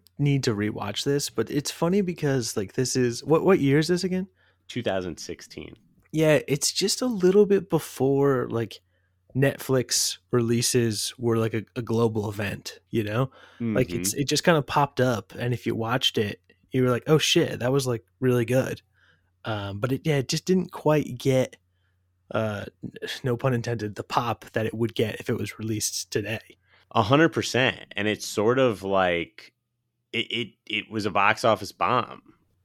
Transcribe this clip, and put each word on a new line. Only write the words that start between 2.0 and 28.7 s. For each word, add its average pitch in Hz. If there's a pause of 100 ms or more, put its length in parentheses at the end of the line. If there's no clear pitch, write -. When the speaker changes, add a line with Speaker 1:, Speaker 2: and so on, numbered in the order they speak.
Speaker 1:
because, 143
like, 98
this 127
is, 123
what, 156
what 185
year 139
is 156
this 180
again? 185 (400)
Speaker 2:
Two 123
thousand 92
sixteen. - (360)
Speaker 1:
Yeah, 156 (100)
it's -
just -
a 254
little 202
bit 190
before, 139
like, 113 (560)
Netflix - (120)
releases 117
were, 117
like, 113
a, 107 (120)
a 123
global 110
event, 101 (100)
you 117
know? 113 (300)
Like, 117
it's, 87
Speaker 2:
Mm-hmm. -
Speaker 1:
it 131
just 147
kinda 165
popped -
up, 123
and 120
if -
you 113
watched 113
it, 104 (300)
you 127
were 127
like, 120
"Oh, 156
shit, 143
that 120
was, 135
like, 120 (160)
really 123
good." 123 (640)
Um, 101
but 123
it, 135
yeah, 147
it 123
just -
didn't 185
quite 151
get, 131 (760)
uh, 107 (180)
n-, - (160)
no 120
pun 131
intended, 113
the 107
pop 117
that 110
it -
would 113
get 110
if -
it 117
was 104
released -
today. 107 (360)
Speaker 2:
A 113
hundred 143
percent. 120 (180)
And 104
it's 104
sort 120
of 104